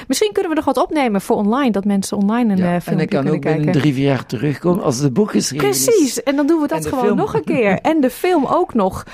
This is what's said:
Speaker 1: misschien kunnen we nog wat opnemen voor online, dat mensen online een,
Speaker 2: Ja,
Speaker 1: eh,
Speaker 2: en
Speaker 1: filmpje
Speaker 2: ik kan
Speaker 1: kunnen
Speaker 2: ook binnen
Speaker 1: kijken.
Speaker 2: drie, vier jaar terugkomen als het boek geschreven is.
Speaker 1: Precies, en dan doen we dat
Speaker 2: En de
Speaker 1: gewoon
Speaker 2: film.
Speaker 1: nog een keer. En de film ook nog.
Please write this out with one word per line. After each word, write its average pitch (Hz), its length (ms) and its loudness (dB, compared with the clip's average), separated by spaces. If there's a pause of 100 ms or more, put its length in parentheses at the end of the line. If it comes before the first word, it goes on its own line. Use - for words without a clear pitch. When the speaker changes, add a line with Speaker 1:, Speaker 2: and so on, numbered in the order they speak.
Speaker 1:
misschien 415 240 0
kunnen 392 200 -2
we 302 60 -2
nog 311 80 -2
wat 262 120 0
opnemen 262 440 0
voor 233 140 0
online, 226 360 2
dat 196 140 -2
mensen 202 320 0
online 214 340 2
een, 185 60 0
Speaker 2:
Ja, 185 80 2
Speaker 1:
eh, 175 80 0
Speaker 2:
en 175 80 -2
Speaker 1:
filmpje 160 220 -2
Speaker 2:
ik - 60 -2
kan 151 100 0
Speaker 1:
kunnen 147 180 0
Speaker 2:
ook 139 80 -6
binnen 151 180 0
Speaker 1:
kijken. 147 180 2
Speaker 2:
drie, 147 120 2
vier 139 120 0
jaar 131 200 0
terugkomen 147 580 -2
als 123 140 0
het 139 160 0
boek 202 180 0
geschreven 202 380 -2
is. - 160 0
Speaker 1:
Precies, 302 380 2
en 277 120 0
dan 285 120 0
doen 320 140 2
we 294 60 0
dat 320 100 -2
Speaker 2:
En - 60 -6
de - 60 -6
Speaker 1:
gewoon 254 140 -2
Speaker 2:
film. 226 140 2
Speaker 1:
nog 403 160 -2
een 453 100 0
keer. 214 360 0
En 320 220 2
de 254 80 4
film 349 360 0
ook 349 280 0
nog. 185 300 0 (100)